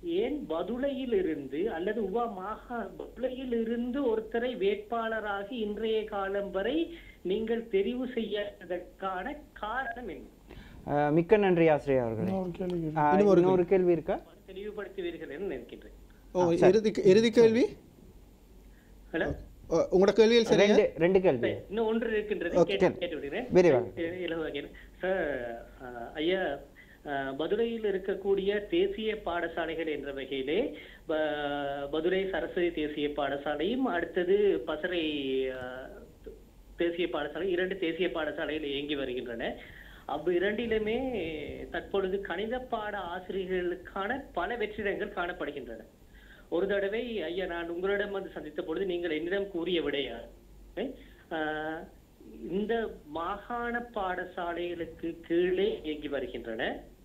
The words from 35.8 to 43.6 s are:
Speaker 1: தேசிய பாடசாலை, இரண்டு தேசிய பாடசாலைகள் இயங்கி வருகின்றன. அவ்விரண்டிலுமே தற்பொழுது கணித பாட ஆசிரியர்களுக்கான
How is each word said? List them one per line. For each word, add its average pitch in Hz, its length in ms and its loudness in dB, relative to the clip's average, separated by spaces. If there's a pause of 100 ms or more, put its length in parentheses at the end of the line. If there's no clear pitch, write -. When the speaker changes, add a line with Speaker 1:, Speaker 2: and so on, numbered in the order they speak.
Speaker 1:
தேசிய 170 300 0
பாடசாலை, 156 340 -4
இரண்டு 185 360 0
தேசிய 165 300 -2
பாடசாலைகள் 156 560 -4
இயங்கி 143 320 -4
வருகின்றன. 123 600 -6 (520)
அவ்விரண்டிலுமே 214 920 0 (720)
தற்பொழுது 190 520 -2
கணித 220 380 -4
பாட 214 380 -6
ஆசிரியர்களுக்கான 185 1300 -4 (100)